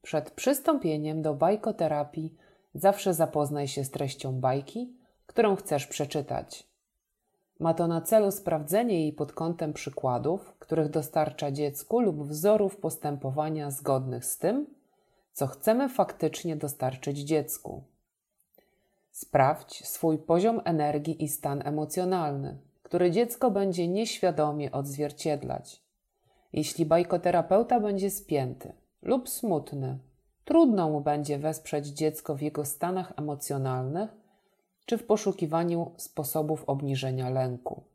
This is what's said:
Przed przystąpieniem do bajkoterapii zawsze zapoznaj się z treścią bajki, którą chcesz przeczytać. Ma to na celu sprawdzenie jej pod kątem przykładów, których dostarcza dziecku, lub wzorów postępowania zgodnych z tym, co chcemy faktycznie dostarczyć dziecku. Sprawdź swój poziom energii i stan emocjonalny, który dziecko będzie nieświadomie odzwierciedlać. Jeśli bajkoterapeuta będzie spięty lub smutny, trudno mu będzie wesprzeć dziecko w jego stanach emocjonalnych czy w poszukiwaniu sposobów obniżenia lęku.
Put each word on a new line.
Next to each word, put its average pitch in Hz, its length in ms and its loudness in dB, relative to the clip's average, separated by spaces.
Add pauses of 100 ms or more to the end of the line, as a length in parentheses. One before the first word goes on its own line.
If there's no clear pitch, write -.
Przed - 280 -4
przystąpieniem 160 920 0
do 151 120 0
bajkoterapii 160 1000 0 (380)
zawsze 190 400 4
zapoznaj 147 540 0
się 139 160 -4
z 135 60 -6
treścią 135 500 -4
bajki, 139 560 -2 (300)
którą 214 300 4
chcesz 143 300 -2
przeczytać. - 880 -6 (840)
Ma 165 140 2
to 170 120 0
na 165 140 0
celu 208 300 6
sprawdzenie 180 680 0
jej 151 120 0
pod 147 200 -6
kątem 165 400 -4
przykładów, 135 840 -2
których 160 320 0
dostarcza 151 600 -2
dziecku, 147 500 -2
lub 165 220 0
wzorów 185 540 2
postępowania 151 920 -4
zgodnych 135 540 -2
z - 140 -6
tym, 262 280 0 (680)
co - 140 -2
chcemy 240 420 2
faktycznie 165 680 -2
dostarczyć 143 640 -4
dziecku. 147 640 -4 (1300)
Sprawdź - 720 2
swój 160 320 0
poziom 180 460 2
energii 151 600 0
i 151 40 -2
stan 143 380 -4
emocjonalny, 151 920 -2 (240)
który 180 280 4
dziecko 233 400 2
będzie 185 380 2
nieświadomie 156 840 0
odzwierciedlać. 143 1120 -4 (680)
Jeśli 156 340 0
bajkoterapeuta 175 960 4
będzie 202 300 0
spięty 131 600 -4 (300)
lub 254 260 0
smutny, 139 680 -2 (460)
trudno 233 460 6
mu 151 100 0
będzie 147 380 0
wesprzeć 151 480 -4
dziecko 151 480 -2
w 139 80 -6
jego 151 220 -2
stanach 180 520 -4
emocjonalnych 143 1080 -4 (600)
czy 233 120 0
w 226 80 -12
poszukiwaniu 170 880 0
sposobów 156 680 -2
obniżenia 135 640 -2
lęku. 127 540 -4 (100)